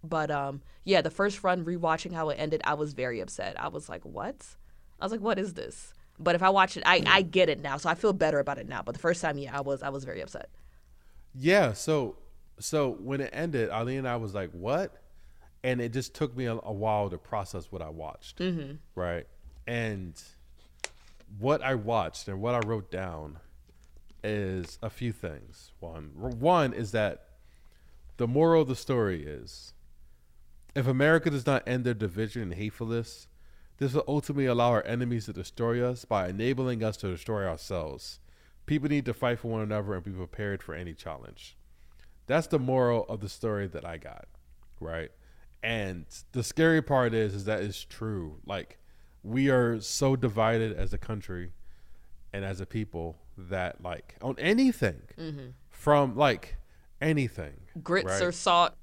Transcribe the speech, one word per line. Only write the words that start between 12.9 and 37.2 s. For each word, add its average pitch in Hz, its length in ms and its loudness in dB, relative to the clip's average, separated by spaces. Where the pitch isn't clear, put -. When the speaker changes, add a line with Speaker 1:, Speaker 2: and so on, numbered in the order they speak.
Speaker 2:
when 135 200 -4
it 135 120 -4
ended, 143 380 0
Ali 117 260 -2
and 135 100 -4
I 123 100 -2
was 110 180 -6
like, 92 180 -4
"What?" 120 480 -4
And 127 160 0
it 120 140 -4
just 127 180 -4
took 123 240 -4
me 127 80 -4
a, 117 80 -2
a 107 120 -6
while 104 340 2
to 90 80 -6
process 95 560 -6
what 92 80 -8
I 80 80 -8
watched, 78 500 -12
Speaker 1:
Mm-hmm. 165 360 -4
Speaker 2:
right? 87 320 -2
And 107 560 -4
what 135 240 0
I 135 120 2
watched 107 540 -2
and 98 140 -6
what 120 120 2
I 113 140 2
wrote 110 220 -4
down 80 480 -6
is 95 600 -4
a 110 80 -6
few 120 220 -4
things. 76 680 -12
One, 80 320 -12
r-, 123 80 -4
one 139 420 4
is 104 200 -4
that 107 320 2
the 120 120 2
moral 160 340 8
of 135 60 2
the 131 80 0
story 101 480 0
is, - 480 -12
if 131 120 0
America 151 440 6
does 139 160 -2
not 135 200 2
end 123 180 0
their 120 100 2
division 107 480 -4
and 87 120 -6
hatefulness, 113 720 -6
this 135 160 0
will 147 120 2
ultimately 143 400 0
allow 120 240 4
our 113 160 4
enemies 117 400 -2
to 104 60 -8
destroy 117 520 -2
us 123 200 -4
by 95 240 2
enabling 120 560 0
us 110 140 0
to 104 100 -4
destroy 98 380 -4